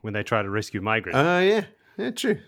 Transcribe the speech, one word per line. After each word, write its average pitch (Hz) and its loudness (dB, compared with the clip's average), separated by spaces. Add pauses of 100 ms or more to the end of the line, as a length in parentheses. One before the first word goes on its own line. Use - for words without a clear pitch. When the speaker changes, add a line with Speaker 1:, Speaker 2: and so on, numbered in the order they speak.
Speaker 1:
when 107 -6
they 104 -2
tried 107 2
to 98 -4
rescue 104 -4
Migrant. 110 0
Speaker 2:
Oh, 175 4
yeah. 196 4 (320)
Yeah, 240 -4
true. - -2